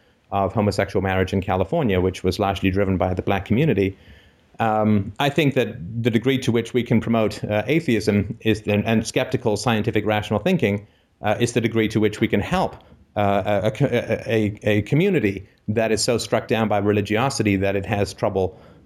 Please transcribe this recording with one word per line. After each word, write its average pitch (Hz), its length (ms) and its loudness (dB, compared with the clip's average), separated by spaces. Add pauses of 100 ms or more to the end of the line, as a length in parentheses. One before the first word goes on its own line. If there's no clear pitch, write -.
(320)
of 98 220 -2
homosexual 101 500 0
marriage 95 300 0
in 98 80 0
California, 95 600 -2
which 90 220 -2
was 92 160 0
largely 98 320 0
driven 95 260 0
by 92 160 0
the 92 80 -4
black 98 240 -2
community. 104 500 0 (640)
Um, 107 600 0
I 143 100 2
think 139 240 2
that 110 220 -2 (280)
the 120 60 2
degree 127 300 2
to 120 120 -2
which 113 220 0
we 123 100 2
can 117 160 2
promote, 113 440 0
uh, 104 240 0
atheism 107 720 0
is, 107 240 0
and, 104 200 2
and 113 200 0
skeptical, 117 500 -2
scientific, 107 500 0
rational 104 340 0
thinking, 113 480 0 (340)
uh, 104 180 0
is 120 140 0
the 120 80 0
degree 110 280 2
to 113 100 -2
which 107 200 0
we 113 80 2
can 104 140 0
help, 175 340 -2 (400)
uh, 101 540 0 (100)
a, 143 40 2
a, 120 440 0
a, 110 360 0
a 107 180 2
community 139 640 0 (200)
that 110 240 0
is 107 120 0
so 120 140 2
struck 110 300 -2
down 110 200 0
by 104 120 2
religiosity 104 800 2
that 98 180 0
it 95 100 -4
has 101 280 -2
trouble 95 460 -2 (260)